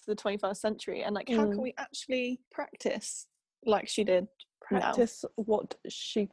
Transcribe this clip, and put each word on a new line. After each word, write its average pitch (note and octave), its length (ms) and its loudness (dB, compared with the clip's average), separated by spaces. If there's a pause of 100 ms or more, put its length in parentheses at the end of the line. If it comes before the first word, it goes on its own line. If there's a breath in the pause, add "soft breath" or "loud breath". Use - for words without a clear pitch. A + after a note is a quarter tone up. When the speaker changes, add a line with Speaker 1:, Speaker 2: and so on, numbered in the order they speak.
Speaker 1:
the G#3 100 0
twenty-first G3+ 460 -2
century? G#3+ 420 -2
And, G3+ 100 0
like, - 140 -4
how A3 180 4
can G3+ 120 0
Speaker 2:
Mm. B3+ 40 -2
Speaker 1:
we C4 160 -4
actually B3+ 640 -4 (100)
practice - 760 -6 (380)
like G#3+ 240 4
she - 160 0
did F#3 220 6 (440)
now? G3 100 4
Speaker 2:
Practice - 440 2 (120)
what G#3 380 0 (140)
she - 440 -2